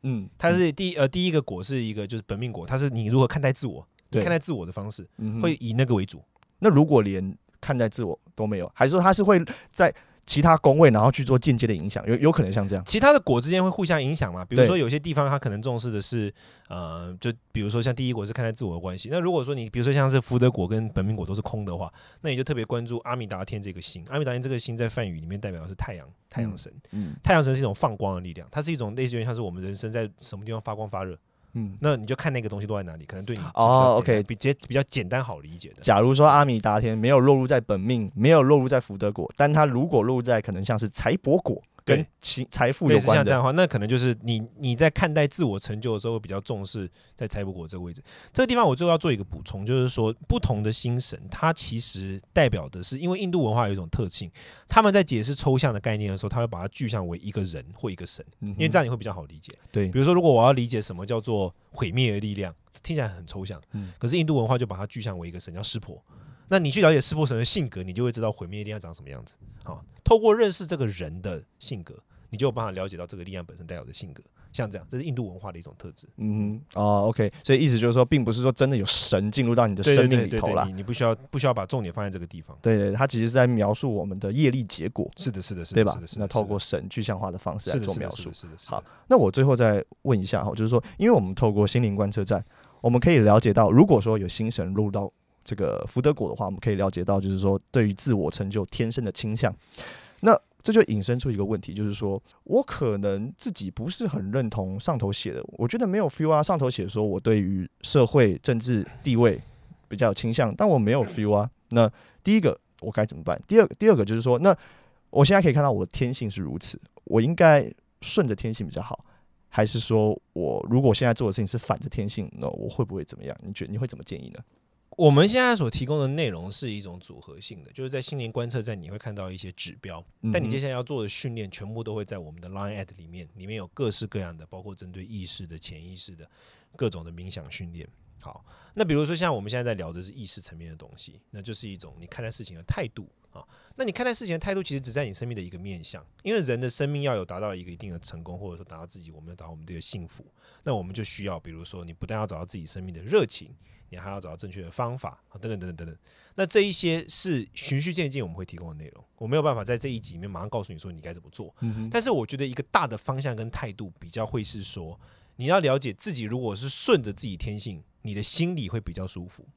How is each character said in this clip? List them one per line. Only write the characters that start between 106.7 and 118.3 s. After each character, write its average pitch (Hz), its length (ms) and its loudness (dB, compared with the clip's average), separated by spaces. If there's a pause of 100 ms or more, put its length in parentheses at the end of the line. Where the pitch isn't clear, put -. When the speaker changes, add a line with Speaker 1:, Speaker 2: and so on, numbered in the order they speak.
Speaker 1:
说 107 160 -4
我 101 160 0
对 107 220 2
于 95 300 0 (120)
社 131 240 6
会、 113 340 4
政 120 200 0
治 117 260 0 (160)
地 127 140 2
位 113 240 6 (480)
比 - 80 -10
较 113 120 2
有 101 60 2
倾 113 200 -2
向， 113 200 0
但 214 140 2
我 165 100 4
没 110 140 4
有 127 140 2
feel 104 280 0
啊。 104 160 2 (200)
那 117 200 6 (320)
第 202 140 4
一 220 60 6
个 147 180 0 (220)
我 78 100 -8
该 107 140 2
怎 - 100 -10
么 82 80 -12
办？ 85 240 -2
第 220 140 6
二， 196 60 6 (120)
第 151 100 4
二 196 60 8
个 113 80 2
就 104 100 0
是 113 80 -2
说， 123 180 2
那 185 140 6 (560)
我 - 140 4
现 139 100 6
在 190 80 6
可 165 80 4
以 127 40 2
看 147 100 4
到 139 80 2
我 98 140 -2
的 - 40 -14
天 127 240 -2
性 117 160 -6
是 98 120 -8
如 76 180 -6
此， - 180 -12 (280)
我 113 160 2
应 143 120 2
该 160 380 6 (300)
顺 - 260 0
着 107 80 0